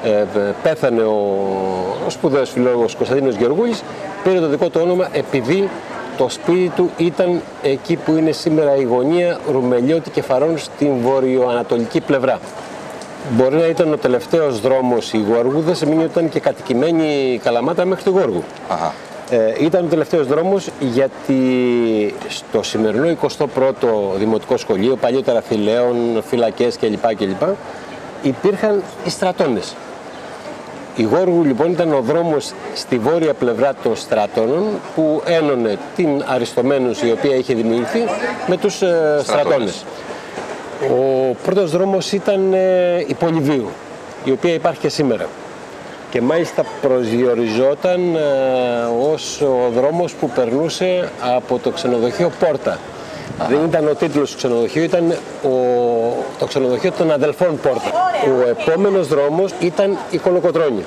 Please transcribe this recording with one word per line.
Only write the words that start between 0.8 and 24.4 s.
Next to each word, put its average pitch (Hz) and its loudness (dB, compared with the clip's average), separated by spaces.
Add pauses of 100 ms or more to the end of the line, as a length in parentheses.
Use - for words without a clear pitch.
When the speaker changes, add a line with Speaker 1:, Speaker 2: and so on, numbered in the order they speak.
Speaker 1:
ο, 107 2 (880)
ο - -2
σπουδαίος 135 0
φιλόλογος 120 2
Κωνσταντίνος 127 0
Γεωργούλης, 165 2 (420)
πήρε 185 4
το 165 2
δικό 147 2
του 165 0
όνομα 180 2
επειδή 151 0 (480)
το 127 2
σπίτι 180 0
του 180 2
ήταν 175 0 (200)
εκεί 139 0
που 143 -2
είναι 160 4
σήμερα 151 2
η 139 2
γωνία 151 2 (140)
Ρουμελιώτη 131 2
και - -2
Φαρών 147 2
στην 139 -2
βορειοανατολική 123 2
πλευρά. 131 2 (920)
Μπορεί 131 4
να 165 4
ήταν 165 2
ο 147 0
τελευταίος 127 0
δρόμος 123 0
η 107 0
Γόργου, 123 2
δεν 165 0
σημαίνει 160 0
ότι 165 0
ήταν 165 0
και 143 -2
κατοικημένη 151 0 (280)
η 120 -2
Καλαμάτα 135 0
μέχρι 185 -2
τη 196 2
Γόργου. 131 2 (260)
Speaker 2:
Αχα. 82 -2 (360)
Speaker 1:
Ε, 110 4
ήταν 170 2
ο 165 -2
τελευταίος 156 2
δρόμος 175 0 (120)
γιατί 135 0 (960)
στο - -4
σημερινό 110 0
εικοστό 151 -2
πρώτο 117 0
Δημοτικό 110 0